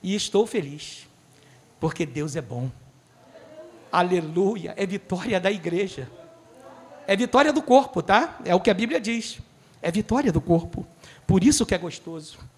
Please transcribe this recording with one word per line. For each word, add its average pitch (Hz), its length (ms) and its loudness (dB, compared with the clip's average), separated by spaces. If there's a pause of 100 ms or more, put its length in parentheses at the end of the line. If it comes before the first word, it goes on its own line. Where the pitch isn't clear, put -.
E 185 140 -4
estou 208 320 0
feliz, 147 600 -10 (720)
porque 160 260 -2
Deus 147 300 -6
é 160 60 -6
bom. 127 300 -6 (1200)
Aleluia. 180 840 0
É 196 80 -2
vitória 190 560 -4
da 190 100 2
igreja. 175 580 -4 (960)
É 196 120 2
vitória 254 340 4
do 294 100 2
corpo, 254 400 4
tá? 247 440 2
É 175 100 2
o 185 60 4
que 233 80 4
a 202 40 6
Bíblia 226 280 0
diz. 226 380 -6 (420)
É 170 100 -2
vitória 220 400 0
do 147 80 2
corpo. 170 480 0 (400)
Por 190 160 4
isso 247 220 4
que 196 100 0
é - 20 -2
gostoso. 165 640 -12 (180)